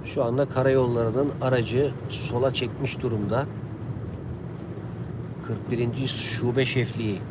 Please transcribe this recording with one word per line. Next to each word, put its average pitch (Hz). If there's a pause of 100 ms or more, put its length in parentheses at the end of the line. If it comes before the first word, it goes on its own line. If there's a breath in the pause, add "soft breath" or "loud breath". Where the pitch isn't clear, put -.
Şu -
anda 131
karayollarının 127 (140)
aracı 127 (180)
sola 127
çekmiş 123
durumda. 113 (2000)
Kırk 113
birinci 120
Şube 120
Şefliği 113 (120)